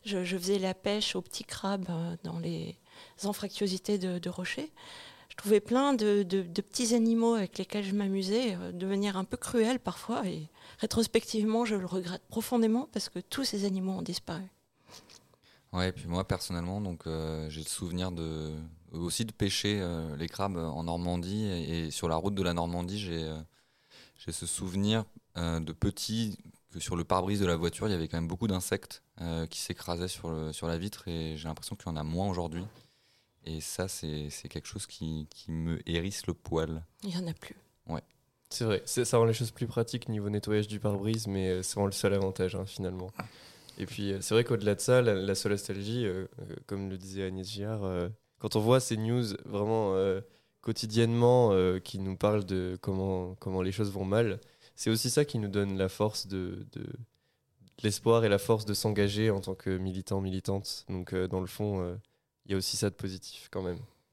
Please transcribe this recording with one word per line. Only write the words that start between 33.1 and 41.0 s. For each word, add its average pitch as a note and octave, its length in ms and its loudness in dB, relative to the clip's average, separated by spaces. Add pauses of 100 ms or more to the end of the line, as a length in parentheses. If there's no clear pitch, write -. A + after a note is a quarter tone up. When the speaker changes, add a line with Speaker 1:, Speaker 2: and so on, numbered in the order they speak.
Speaker 2:
Et D#2+ 160 -6
ça, - 280 -4
c'est, D2+ 420 -6
c'est - 180 -14
quelque - 200 -10
chose - 180 -10
qui, D#2 440 -6
qui - 200 -16
me D#2+ 380 -2
hérisse E2+ 380 -2
le F2 80 -2
poil. D#2+ 500 -2 (200)
Speaker 1:
Il G3 60 -6
y E3+ 60 -6
en F3+ 100 -4
a D#3+ 60 -6
plus. - 240 -14 (300)
Speaker 2:
Ouais. D#2+ 160 -6 (480)
Speaker 3:
C'est - 140 -4
vrai, G#2 200 2
c'est, B2 200 0
ça A#2+ 140 4
rend A2+ 60 8
les A2+ 80 6
choses A2+ 200 0
plus - 140 -4
pratiques A#2 420 -2
niveau G#2 200 -2
nettoyage G#2 400 2
du G#2 120 -6
pare-brise, G#2+ 460 0